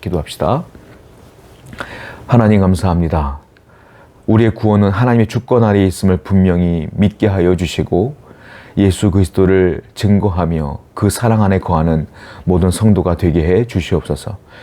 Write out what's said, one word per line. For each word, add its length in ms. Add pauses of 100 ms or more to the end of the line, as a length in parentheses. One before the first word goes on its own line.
기도합시다. 640 (1600)
하나님, 340
감사합니다. 800 (880)
우리의 260
구원은 380
하나님의 360
주권 380
아래에 220
있음을 320
분명히 760
믿게 340
하여 300
주시고 580 (640)
예수 320
그리스도를 680 (140)
증거하며 840 (160)
그 140
사랑 340
안에 160
거하는 480 (380)
모든 260
성도가 460
되게 260
해 240
주시옵소서. 680 (260)